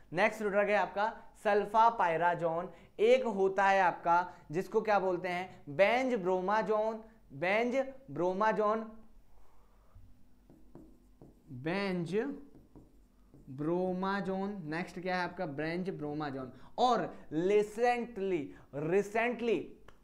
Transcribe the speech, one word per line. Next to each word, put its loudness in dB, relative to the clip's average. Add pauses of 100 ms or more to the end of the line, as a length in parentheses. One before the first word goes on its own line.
(140)
Next 0
ड्रग 2
है 2
आपका 0 (300)
सल्फापायराजोन। 2 (300)
एक 6
होता 2
है 6
आपका 2 (180)
जिसको -2
क्या 4
बोलते -2
हैं, -8
Benzbromazone, 2 (280)
Benj 0 (360)
Bromajon, 0 (2750)
Benj -4 (1400)
Bromajon, -2 (120)
Next -8
क्या -4
है -2
आपका? -6
Benj -4
Bromajon। -8 (280)
और 4 (300)
recently, 0 (460)
recently, 0 (440)